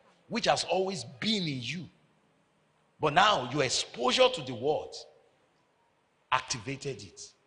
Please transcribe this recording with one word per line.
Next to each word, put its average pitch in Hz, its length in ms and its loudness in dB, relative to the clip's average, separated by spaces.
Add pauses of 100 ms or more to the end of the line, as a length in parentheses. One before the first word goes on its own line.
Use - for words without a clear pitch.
(260)
which 202 200 -4
has 151 180 4
always 185 400 0 (160)
been 208 240 0
in 139 180 -4
you. 139 260 -8 (1120)
But 147 160 0
now 180 380 6
your 143 100 2
exposure 247 720 2
to 165 80 -6
the 131 120 -8
word 127 360 -4 (1400)
activated 131 680 -4
it. - 220 -18 (240)